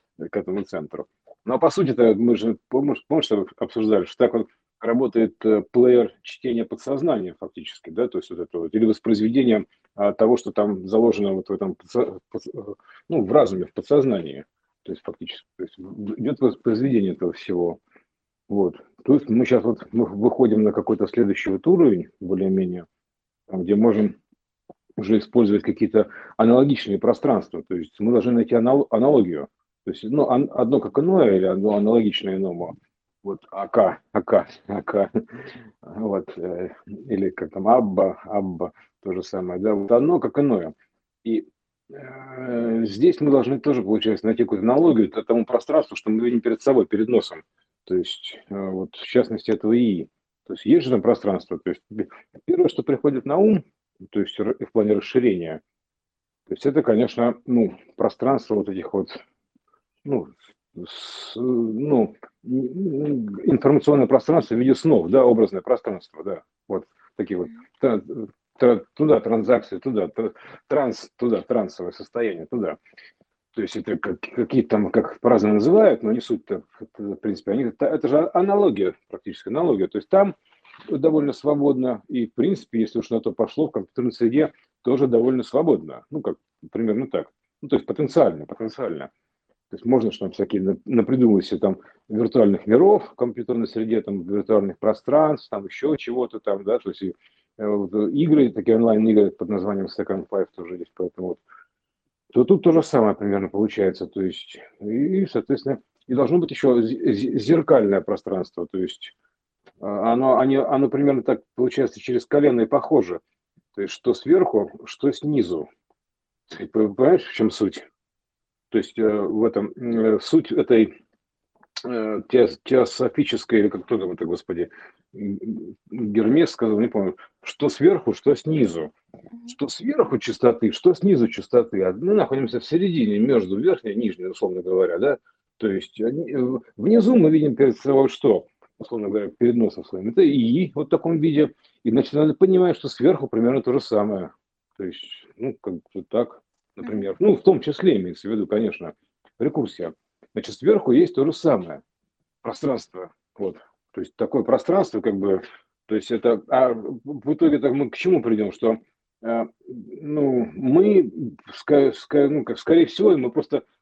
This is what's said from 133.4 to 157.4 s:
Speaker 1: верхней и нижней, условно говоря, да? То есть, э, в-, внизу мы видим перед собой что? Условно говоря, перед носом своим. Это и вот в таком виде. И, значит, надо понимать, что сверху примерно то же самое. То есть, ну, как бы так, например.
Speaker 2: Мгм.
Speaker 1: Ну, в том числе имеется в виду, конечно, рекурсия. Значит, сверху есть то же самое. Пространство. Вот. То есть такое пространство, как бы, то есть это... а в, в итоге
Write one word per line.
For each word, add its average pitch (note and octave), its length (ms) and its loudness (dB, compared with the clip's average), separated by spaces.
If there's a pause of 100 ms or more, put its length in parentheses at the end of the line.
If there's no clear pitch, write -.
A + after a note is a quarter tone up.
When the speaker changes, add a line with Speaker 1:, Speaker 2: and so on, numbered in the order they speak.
Speaker 1:
верхней C3+ 340 -2
и - 20 -6
нижней, F#2+ 320 -4
условно F#2 360 -6
говоря, F2+ 360 0
да? C#3+ 180 0 (400)
То A2 140 -4
есть, F#2+ 300 -8
э, G#2+ 100 -2
в-, C3+ 520 -4 (140)
внизу G#3 400 4
мы D#3+ 140 6
видим D3+ 240 2
перед B2+ 220 2
собой C3+ 320 2
что? - 380 0 (320)
Условно G#2+ 300 -8
говоря, G2+ 280 -4
перед A#2+ 180 2
носом A2 300 -2
своим. F#2+ 240 -8
Это A#2 140 2
и C#3+ 520 2
вот D3+ 120 -6
в - 20 -20
таком E3 300 0
виде. D3+ 340 2 (300)
И, A#2 80 0
значит, C3+ 220 0
надо D3+ 220 2
понимать, F#3 420 2
что - 120 -10
сверху C#3 380 0
примерно A#2 360 0
то B2+ 100 0
же C3+ 80 0
самое. G#2 500 -2 (460)
То G2 80 -10
есть, - 420 -16 (100)
ну, A#2+ 240 -8
как F#2+ 140 -8 (180)
бы F#2 160 -10
так, - 320 -4 (340)
например. G2 440 -8
Speaker 2:
Мгм. G#3 120 4
Speaker 1:
Ну, E3+ 60 4
в - 60 -12
том F#3 180 4
числе B2 400 0
имеется F2+ 280 -10
в - 20 -4
виду, G#2+ 160 -4
конечно, G#2 460 -4 (460)
рекурсия. A#2 540 -4 (400)
Значит, A2 220 -10
сверху F#3 380 2
есть C#3+ 220 4
то C#3 100 0
же D#3 80 -2
самое. F#2 480 -2 (600)
Пространство. A2+ 720 -8 (240)
Вот. F#2+ 200 -8 (360)
То - 80 -10
есть - 140 -14
такое A#2 280 -2
пространство, E3 580 0
как G2+ 160 -2
бы, F#2+ 260 -2 (440)
то G#2+ 80 -4
есть G#2+ 160 -4
это... A2+ 380 0
а B2+ 240 2
в, A2 300 -10
в C#3 300 -8
итоге D3+ 260 2